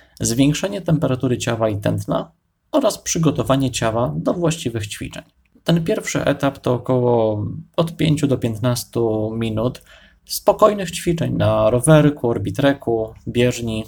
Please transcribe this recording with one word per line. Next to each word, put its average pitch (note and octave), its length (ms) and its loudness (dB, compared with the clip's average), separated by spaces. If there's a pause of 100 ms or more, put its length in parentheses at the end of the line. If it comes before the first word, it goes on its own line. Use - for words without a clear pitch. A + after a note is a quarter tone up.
(200)
Zwiększenie D3 600 0
temperatury C3 580 0
ciała A2+ 300 0
i G#2+ 80 -2
tętna G#2 540 -2 (420)
oraz C#4+ 260 2
przygotowanie C3+ 720 0
ciała A2+ 460 -2
do - 180 -2
właściwych A#2+ 520 -4
ćwiczeń. - 360 -12 (420)
Ten E3+ 200 2
pierwszy G#3 400 -2
etap - 340 0
to B2+ 160 -2
około A#2+ 720 2 (320)
od E3 200 0
pięciu D3+ 300 2
do B2+ 120 2
piętnastu A2+ 1000 -2
minut A2+ 460 -2 (420)
spokojnych G3+ 680 0
ćwiczeń C3 460 -2
na G#2+ 340 2
rowerku, D3 580 4
orbitreku, A2+ 840 -2 (140)
bieżni A#2 600 0